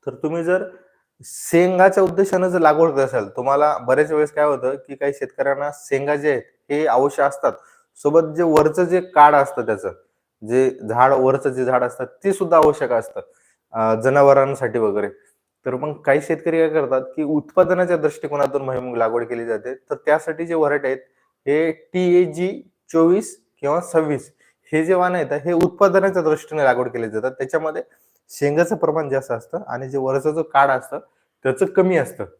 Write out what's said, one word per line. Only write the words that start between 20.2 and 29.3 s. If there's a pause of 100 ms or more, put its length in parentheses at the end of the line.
जे
व्हरायटी
आहेत (480)
हे
टीएजी (300)
चोवीस (180)
किंवा
सव्वीस (400)
हे
जे
वाण
आहेत
हे
उत्पादनाच्या
दृष्टीने
लागवड
केले
जातात.
त्याच्यामध्ये (460)
शेंगाचं
प्रमाण
जास्त